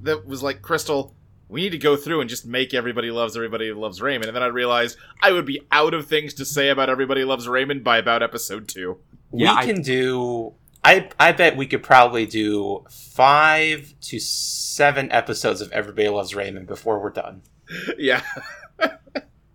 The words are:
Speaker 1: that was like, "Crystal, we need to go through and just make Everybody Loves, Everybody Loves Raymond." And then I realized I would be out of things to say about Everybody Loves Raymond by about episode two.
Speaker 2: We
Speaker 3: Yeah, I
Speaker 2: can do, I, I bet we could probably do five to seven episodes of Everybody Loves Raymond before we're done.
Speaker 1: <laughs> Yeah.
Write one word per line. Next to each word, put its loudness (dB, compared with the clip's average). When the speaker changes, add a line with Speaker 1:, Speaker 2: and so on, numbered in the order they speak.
Speaker 1:
that -2
was -10
like, -4
"Crystal, -4
we -8
need -4
to -8
go 4
through -4
and -6
just -10
make -2
Everybody -2
Loves, -2
Everybody -4
Loves -8
Raymond." -4
And -10
then -2
I 0
realized 0
I 4
would 0
be -6
out 4
of -6
things -2
to -10
say 0
about 2
Everybody 0
Loves -2
Raymond -2
by 4
about 2
episode -6
two. -10
Speaker 2:
We -4
Speaker 3:
Yeah, 4
I 0
Speaker 2:
can -2
do, -2
I, 6
I 8
bet 4
we -2
could -2
probably 6
do -2
five 2
to -10
seven -2
episodes -2
of -10
Everybody -2
Loves -4
Raymond -8
before -4
we're -6
done. -10
Speaker 1:
<laughs> -10
Yeah. 0